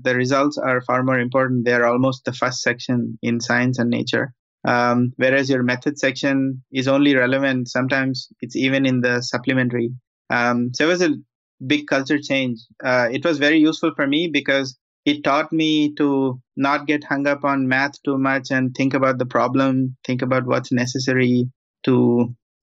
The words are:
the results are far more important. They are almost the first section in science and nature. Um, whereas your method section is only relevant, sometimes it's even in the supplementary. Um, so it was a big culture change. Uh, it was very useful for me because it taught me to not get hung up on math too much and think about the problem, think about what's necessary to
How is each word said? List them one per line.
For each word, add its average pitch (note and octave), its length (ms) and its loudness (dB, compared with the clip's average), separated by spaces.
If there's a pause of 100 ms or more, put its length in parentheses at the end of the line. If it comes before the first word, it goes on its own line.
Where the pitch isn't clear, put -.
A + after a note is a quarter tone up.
the B2+ 140 0
results C#3 420 2
are B2+ 240 -2
far B2+ 220 0
more C3 160 2
important. B2+ 460 0
They A#2+ 80 2
are A#2+ 120 2
almost B2+ 400 0
the B2 80 -4
first B2+ 280 -4
section A#2+ 600 -2
in A#2+ 200 -2
science B2 380 0
and A#2 100 0
nature. A#2+ 440 -2 (340)
Um, B2 500 2
whereas C3 300 2
your C3 140 2
method B2 380 -2
section C3+ 720 -2
is C3 160 -2
only C#3+ 280 4
relevant, C3 540 2
sometimes C3 600 -2 (120)
it's A#2+ 140 -10
even C3+ 320 2
in B2+ 140 2
the B2 200 0
supplementary. B2 720 -2 (400)
Um, A#2+ 420 0
so D3+ 120 0
it - 20 2
was F3+ 160 2
a D3+ 120 2 (500)
big D3 200 0
culture C#3 340 0
change. C3 420 -4 (220)
Uh, B2+ 280 2
it C3+ 120 -6
was E3 140 0
very D3 220 4
useful D#3 360 2
for D3 120 -2
me D3+ 260 0
because C3+ 420 -2 (300)
it D3 180 0
taught D3+ 300 0
me D#3 400 0
to C3+ 480 0 (160)
not C#3+ 300 -2
get D3 160 -2
hung C#3 240 -4
up C#3+ 160 -2
on C#3 240 0
math C3+ 340 -2
too C#3 160 -2
much C3+ 320 -2
and B2+ 260 0
think C3+ 200 0
about C3 240 0
the B2+ 80 -2
problem, C3 760 0
think B2+ 200 -2
about B2+ 240 0
what's B2+ 240 -2
necessary B2+ 760 0 (360)
to B2 500 2 (300)